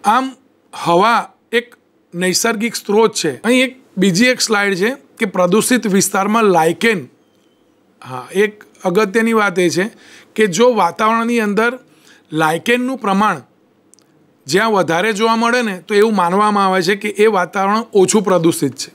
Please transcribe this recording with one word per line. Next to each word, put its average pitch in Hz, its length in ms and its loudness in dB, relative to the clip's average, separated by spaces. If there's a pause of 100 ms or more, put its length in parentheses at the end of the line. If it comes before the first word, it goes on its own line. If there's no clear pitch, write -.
આમ 254 320 0 (480)
હવા 190 480 2 (200)
એક 233 240 -4 (380)
નૈસર્ગિક 202 600 -2
સ્ત્રોત 220 400 0
છે. 135 280 -6
અહીં 254 220 2
એક 254 180 -10 (160)
બીજી 196 260 2
એક 254 160 0
સ્લાઇડ 202 340 0
છે 220 220 -4 (220)
કે 226 80 -2
પ્રદૂષિત 196 600 0
વિસ્તારમાં 202 580 0
લાઇકેન, 175 640 0 (960)
હા, 123 280 -14
એક 208 320 -2 (200)
અગત્યની 214 480 0
વાત 202 260 0
એ 180 120 2
છે 185 200 -4 (440)
કે 214 120 2
જો 226 280 2
વાતાવરણની 226 680 0
અંદર 220 380 0 (540)
લાઇકેનનું 185 680 -2
પ્રમાણ 196 380 0 (1080)
જ્યાં 208 260 0
વધારે 180 400 0
જોવા 226 240 0
મળે 233 260 0
ને 190 260 -6
તો 214 60 -4
એવું 214 220 4
માનવામાં 196 500 2
આવે 185 160 0
છે 196 140 0
કે 214 120 -8
એ 208 180 2
વાતાવરણ 196 580 0 (100)
ઓછું 196 280 2
પ્રદૂષિત 170 540 0
છે. - 180 -14